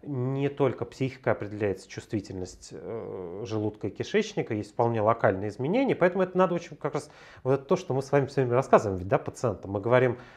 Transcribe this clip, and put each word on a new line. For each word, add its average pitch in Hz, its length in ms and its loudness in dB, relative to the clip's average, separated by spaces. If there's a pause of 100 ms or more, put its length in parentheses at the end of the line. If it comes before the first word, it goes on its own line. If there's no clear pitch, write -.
не 135 480 -2
только 131 340 0
психика - 480 -4
определяется, 104 560 -4
чувствительность, 98 840 -8
э, 98 760 -10
желудка 107 400 -4
и 98 40 -2
кишечника, 180 640 -2
есть 104 180 -6
вполне 117 280 2
локальные 107 480 2
изменения, 180 460 0
поэтому 180 300 2
это 185 120 -4
надо 185 180 4
очень 170 220 -8
как - 180 -6
раз, 143 160 -6 (320)
вот 131 100 2
это 135 120 0
то, 185 120 2
что 151 180 -4
мы 135 80 0
с - 100 -4
вами 143 140 6
всё 135 160 0
время 120 140 2
рассказываем, 107 420 4
ведь, 90 100 -6
да, 135 100 4
пациентам. - 520 -4
Мы 101 100 -2
говорим: 123 380 4 (180)